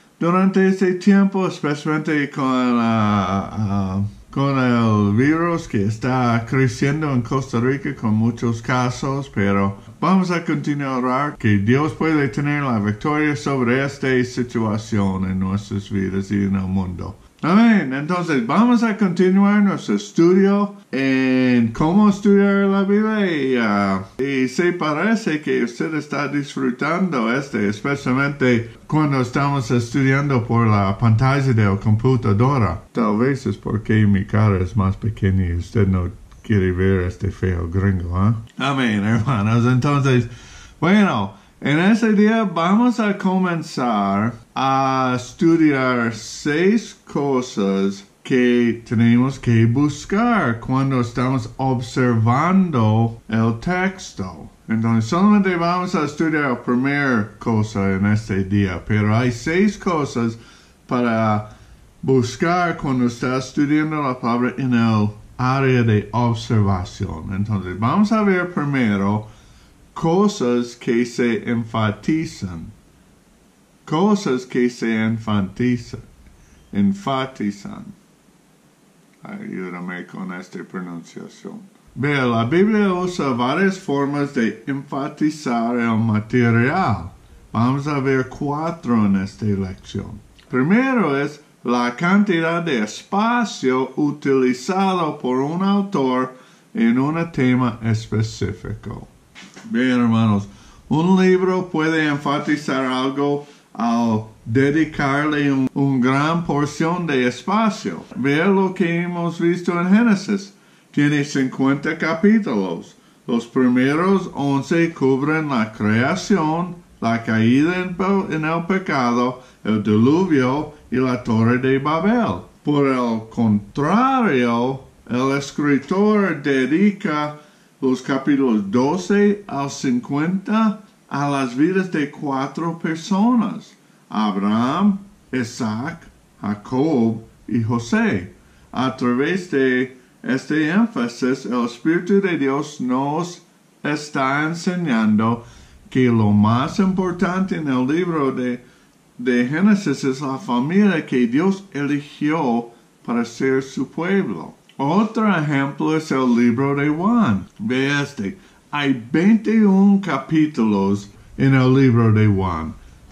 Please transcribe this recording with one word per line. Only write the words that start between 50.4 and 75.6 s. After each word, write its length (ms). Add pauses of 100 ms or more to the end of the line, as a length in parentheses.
cuando 400
estamos 560
observando 1700
el 300
texto. 920 (180)
Entonces, 400
solamente 480
vamos 380
a 100
estudiar 380
la 200
primera 760
cosa 560
en 100
este 400
día, 400
pero 320
hay 160
seis 460
cosas 580 (500)
para 720 (460)
buscar 720
cuando 300
está 320
estudiando 640
la 180
palabra 380
en 160
el 340 (300)
área 440
de 300
observación. 1200
Entonces, 460
vamos 340
a 120
ver 280
primero 760 (680)
cosas 800
que 300
se 420
enfatizan. 1200 (1200)
Cosas 580
que 240
se 260
enfatiza-, 1080 (640)